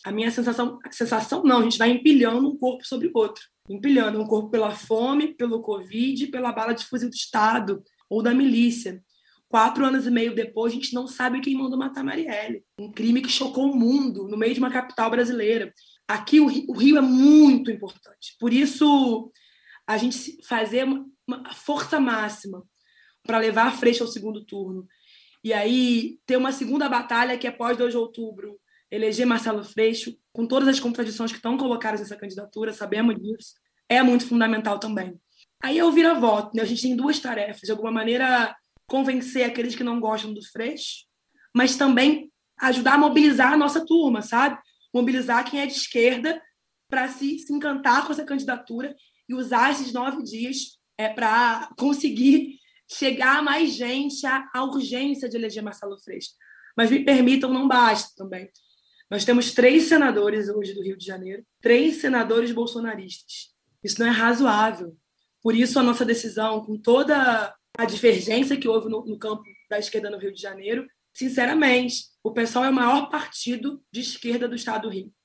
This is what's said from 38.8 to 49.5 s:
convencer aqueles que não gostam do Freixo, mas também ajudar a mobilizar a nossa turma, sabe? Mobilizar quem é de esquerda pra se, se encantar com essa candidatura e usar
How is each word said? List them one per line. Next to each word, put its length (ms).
convencer 600
aqueles 300
que 80
não 160
gostam 340
do 100
Freixo, 640
mas 240
também 540
ajudar 360
a 20
mobilizar 560
a 40
nossa 280
turma, 360
sabe? 380
Mobilizar 560
quem 120
é 60
de 60
esquerda 680
pra 180
se, 320
se 140
encantar 520
com 60
essa 140
candidatura 720
e 60
usar 360